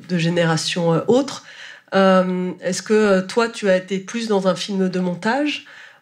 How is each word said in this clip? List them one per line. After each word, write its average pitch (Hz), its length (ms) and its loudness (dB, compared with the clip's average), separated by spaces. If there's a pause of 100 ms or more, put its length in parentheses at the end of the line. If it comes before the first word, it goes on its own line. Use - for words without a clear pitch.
de 180 100 -2
générations, 170 760 0
euh, 160 140 2
autres. 262 360 0 (500)
Euh, 185 580 4 (100)
est-ce 185 220 -4
que, 220 100 -2
euh, 202 280 4
toi, 226 280 -2
tu 220 200 -4
as 185 60 4
été 185 240 -4
plus 226 300 -8
dans 196 180 2
un 185 80 2
film 190 320 -2
de 180 140 -2
montage, 220 640 -2 (360)